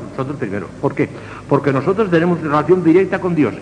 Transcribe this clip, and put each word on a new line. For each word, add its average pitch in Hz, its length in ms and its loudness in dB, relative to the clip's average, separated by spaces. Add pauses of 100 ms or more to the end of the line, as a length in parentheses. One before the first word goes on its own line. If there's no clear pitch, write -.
(120)
nosotros 135 260 -6
primero. 101 300 -6 (140)
¿Por 143 140 0
qué? 147 120 0 (400)
Porque 139 240 2
nosotros 185 380 0
tenemos 170 320 2
relación 151 420 2
directa 180 360 4
con 180 160 -2
Dios, 120 260 2